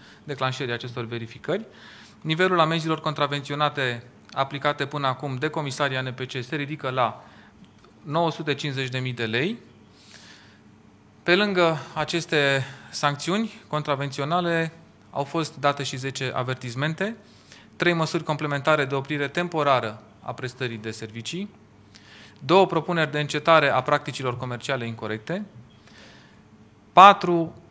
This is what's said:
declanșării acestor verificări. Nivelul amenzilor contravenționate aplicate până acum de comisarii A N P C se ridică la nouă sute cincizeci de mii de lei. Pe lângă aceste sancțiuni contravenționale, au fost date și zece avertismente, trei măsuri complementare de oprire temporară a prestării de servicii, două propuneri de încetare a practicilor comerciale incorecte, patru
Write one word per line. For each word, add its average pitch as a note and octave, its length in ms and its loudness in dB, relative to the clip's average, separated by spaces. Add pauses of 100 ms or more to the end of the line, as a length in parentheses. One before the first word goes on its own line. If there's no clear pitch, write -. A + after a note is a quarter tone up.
(240)
declanșării C3 480 -4
acestor A#2+ 320 -6
verificări. A#2+ 600 -6 (540)
Nivelul F3 400 2
amenzilor D#3+ 400 2
contravenționate C#3+ 1000 -2 (300)
aplicate C#3 540 -2
până C#3+ 200 -4
acum C3 300 -4
de C#3 120 -2
comisarii C#3 480 -2
A C3 40 -2
N C3 140 -4
P - 120 -12
C B2 180 -8
se D#3+ 120 -6
ridică C#3+ 340 -6
la B2+ 340 0 (800)
nouă E3 280 0
sute D3+ 240 -2
cincizeci C3+ 340 -4
de B2+ 100 -6
mii B2+ 140 -4
de A#2 120 -4
lei. C3 340 0 (1600)
Pe F3 140 4
lângă F3+ 420 4 (160)
aceste D3 680 0 (260)
sancțiuni E3+ 640 -2 (140)
contravenționale, D3+ 1040 -2 (380)
au C#3 140 -2
fost D3+ 320 -4
date C#3 260 2
și C3+ 140 -6
zece C3 380 -4
avertismente, C3 840 -4 (600)
trei F3 160 2
măsuri D#3+ 300 0
complementare D3 640 0
de C3 100 -4
oprire C#3+ 340 -2
temporară C#3 760 0 (180)
a C3 120 -10
prestării B2 440 -8
de A2 140 -8
servicii, A#2 600 -10 (880)
două F3+ 280 6
propuneri E3 440 0
de D3 100 -2
încetare D3 500 6
a B2 120 2
practicilor C3+ 540 -2
comerciale B2 500 -4
incorecte, A2+ 580 -6 (1500)
patru F3 600 8 (160)